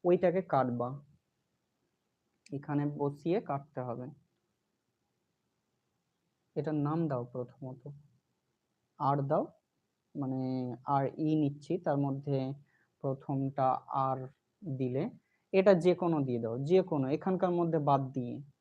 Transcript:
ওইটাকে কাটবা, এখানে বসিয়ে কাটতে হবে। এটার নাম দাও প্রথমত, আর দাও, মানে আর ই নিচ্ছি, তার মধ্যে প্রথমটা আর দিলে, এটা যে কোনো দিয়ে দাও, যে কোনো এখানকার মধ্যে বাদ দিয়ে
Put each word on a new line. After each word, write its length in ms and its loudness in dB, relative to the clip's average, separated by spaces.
ওইটাকে 380 4
কাটবা, 360 2
এখানে 260 -2
বসিয়ে 380 -2
কাটতে 320 -6
হবে। 260 -8
এটার 300 -2
নাম 120 0
দাও 120 -2
প্রথমত, 500 -10
আর 180 2
দাও, 140 2
মানে 260 -4
আর 100 4
ই 40 2
নিচ্ছি, 380 -2
তার 260 0
মধ্যে 340 -2
প্রথমটা 640 -2
আর 120 -2
দিলে, 420 -2
এটা 200 6
যে 100 8
কোনো 220 2
দিয়ে 160 -2
দাও, 120 -2
যে 120 8
কোনো 240 0
এখানকার 420 0
মধ্যে 200 0
বাদ 140 4
দিয়ে 220 -6